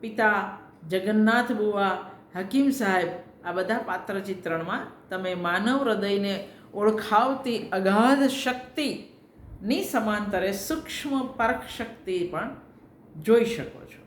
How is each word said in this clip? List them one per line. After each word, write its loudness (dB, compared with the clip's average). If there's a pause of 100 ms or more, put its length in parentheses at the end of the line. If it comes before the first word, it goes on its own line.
પિતા, 2 (480)
જગન્નાથ 4
બુવા, 2 (400)
હકીમ 2
સાહેબ, 2 (340)
આ -6
બધા 0
પાત્ર -6
ચિત્રણમાં -4 (260)
તમે -4 (140)
માનવ 2
હૃદયને 0 (380)
ઓળખાવતી 2 (120)
અગાધ 4
શક્તિની -6
સમાંતરે 0
સૂક્ષ્મ -6 (240)
પરખ 0
શક્તિ -8 (140)
પણ -4 (680)
જોઈ 4
શકો -6
છો. -20